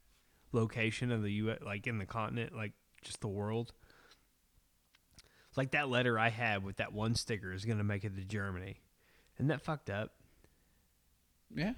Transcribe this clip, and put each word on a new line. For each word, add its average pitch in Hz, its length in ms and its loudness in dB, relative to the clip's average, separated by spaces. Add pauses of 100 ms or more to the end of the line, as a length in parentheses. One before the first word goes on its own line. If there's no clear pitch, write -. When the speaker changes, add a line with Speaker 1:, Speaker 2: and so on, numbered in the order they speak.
(520)
Speaker 1:
location 113 580 2
of 110 140 2
the 101 80 0
U 107 180 2
S, 113 100 -2
like, 104 280 -4
in 113 100 0
the 95 80 -2
continent, 117 480 -2
like, 107 180 -6 (300)
just - 180 -10
the 113 60 -4
world? 107 460 0 (1800)
Like, 135 160 0
that 147 160 2
letter 120 320 4
I 113 80 6
had 110 340 2
with 98 140 -6
that 107 160 -4
one 110 240 2
sticker 92 360 -2
is 95 120 -6
gonna 110 180 2
make 101 220 0
it 101 100 -4
to 95 100 -6
Germany. 98 560 -4 (580)
Isn't 135 100 2
that 147 120 2
fucked 151 300 -6
up? 101 240 -4 (1400)
Speaker 2:
Yeah, 156 260 0